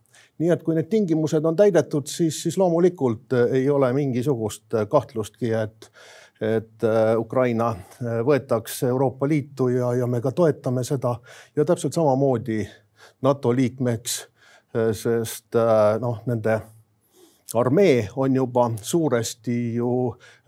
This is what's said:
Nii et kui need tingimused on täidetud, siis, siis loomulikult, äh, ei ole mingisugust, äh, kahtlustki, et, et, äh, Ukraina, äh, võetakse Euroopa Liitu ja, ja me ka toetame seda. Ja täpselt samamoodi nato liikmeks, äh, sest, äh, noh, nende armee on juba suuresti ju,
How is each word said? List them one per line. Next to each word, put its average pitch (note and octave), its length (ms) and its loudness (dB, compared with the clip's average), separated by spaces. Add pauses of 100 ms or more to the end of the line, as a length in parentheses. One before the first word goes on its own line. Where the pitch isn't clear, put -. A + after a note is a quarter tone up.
(400)
Nii E3+ 140 2
et D#3+ 100 -2
kui E3 140 0
need D#3+ 120 -2
tingimused D#3+ 560 0
on E3 120 0
täidetud, F3 500 4
siis, E3 360 -4
siis E3+ 140 -4
loomulikult, E3+ 760 0
äh, A#2+ 280 2
ei C3+ 80 0
ole C#3 240 2
mingisugust, B2 800 -2
äh, G#2+ 160 0
kahtlustki, A2+ 640 -2
et, A2 360 -6 (520)
et, A2+ 420 -2
äh, A2 340 2
Ukraina, A#2 520 0 (320)
äh, A#2 240 -4
võetakse B2+ 680 -2
Euroopa C3 340 -2
Liitu C3+ 460 -2
ja, B2 240 0
ja B2 100 -2
me A#2+ 140 -2
ka C3+ 100 -4
toetame B2+ 540 0
seda. B2 300 -2 (400)
Ja D3 100 0
täpselt D#3+ 320 -2
samamoodi C3 640 0 (580)
nato C3 340 0
liikmeks, B2 640 -2 (560)
äh, A2+ 180 2
sest, A#2 600 -4
äh, A2 460 4
noh, A#2+ 280 -6
nende A2 300 0 (960)
armee B2 600 4
on C3+ 200 0
juba B2 360 0 (100)
suuresti A#2+ 920 -4
ju, B2 400 -2 (320)